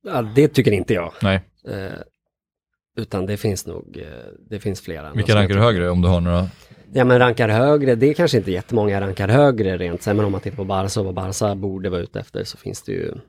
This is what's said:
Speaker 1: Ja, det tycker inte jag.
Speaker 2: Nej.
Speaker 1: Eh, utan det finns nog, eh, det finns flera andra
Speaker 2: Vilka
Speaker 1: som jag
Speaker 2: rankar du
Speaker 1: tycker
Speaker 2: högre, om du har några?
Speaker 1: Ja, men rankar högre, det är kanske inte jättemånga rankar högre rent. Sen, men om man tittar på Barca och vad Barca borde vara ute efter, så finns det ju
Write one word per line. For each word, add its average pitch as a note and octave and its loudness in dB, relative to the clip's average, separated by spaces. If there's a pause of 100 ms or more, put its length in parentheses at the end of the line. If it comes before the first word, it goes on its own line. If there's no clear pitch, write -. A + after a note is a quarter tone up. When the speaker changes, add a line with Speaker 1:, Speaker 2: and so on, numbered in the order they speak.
Speaker 1:
Ja, D3+ -4 (120)
det C#3+ 6
tycker A#2+ 2
inte G2+ 0
jag. E2+ -2 (100)
Speaker 2:
Nej. F#2+ 2 (280)
Speaker 1:
Eh, G2 -10 (1040)
utan G2+ -6
det G#2 -4
finns G2+ -4
nog, - -14
eh, D#2 -14 (440)
det G#2 -10
finns G2 -6
flera E2 -12
andra D2+ -14
Speaker 2:
Vilka G#2+ 0
Speaker 1:
som G#2 6
jag G#2 4
Speaker 2:
rankar G2 0
du G2 4
Speaker 1:
tycker A2+ 6
Speaker 2:
högre, F2+ 2
om F2+ 2
du F2 4
har F2 4
några? F2 0 (440)
Speaker 1:
Ja, C3 2
men B2+ 6
rankar A#2+ 4
högre, C3 4
det A#2+ 4
är D3 -2
kanske E3 2
inte F#2+ -2
jättemånga G2+ 0
rankar G2 -2
högre A2+ 4
rent. F2 -6
Sen, G#2 0
men G#2 2
om G2 0
man F#2+ -4
tittar F#2+ -8
på G2 -6
Barca F#2+ -2
och F#2+ -2
vad F#2 -6
Barca G2 -2
borde F#2+ -6
vara F2+ -2
ute - -8
efter, - -10
så - -14
finns - -12
det - -10
ju - -6 (160)